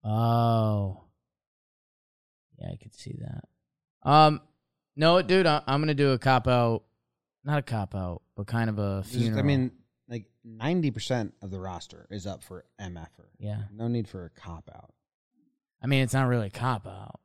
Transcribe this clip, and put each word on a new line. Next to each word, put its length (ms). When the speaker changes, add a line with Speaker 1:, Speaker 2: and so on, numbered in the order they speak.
Speaker 1:
Oh. 960
Yeah, 140
I 40
could 180
see 260
that. 880
Um, 320
no, 260
dude, 240
I, 200
I'm 140
gonna 140
do 180
a 60
cop-out. 680
Not 140
a 40
cop-out, 600
but 100
kind 240
of 80
a 260
Speaker 2:
Just, 120
I 20
Speaker 1:
funeral. 260
Speaker 2:
mean, 260
like, 160
ninety 460
percent 520
of 80
the 100
roster 500
is 160
up 160
for 220
M 180
F-er. 320
Speaker 1:
Yeah. 240
Speaker 2:
No 160
need 200
for 180
a 40
cop-out. 600
Speaker 1:
I 40
mean, 160
it's 120
not 140
really 200
a 20
cop-out. 760